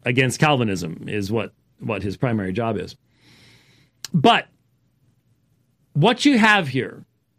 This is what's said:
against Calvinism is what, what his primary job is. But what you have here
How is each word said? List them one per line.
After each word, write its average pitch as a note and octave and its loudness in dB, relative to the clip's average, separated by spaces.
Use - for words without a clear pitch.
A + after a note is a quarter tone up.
against B2+ 0
Calvinism A2 0
is G2+ -6
what, G#2+ -4
what G#2 -8
his G2 -6
primary G#2+ -2
job A2+ -4
is. F2+ -12
But F#3 4
what A#3 2
you C#4+ 6
have G#3 4
here A#2+ -6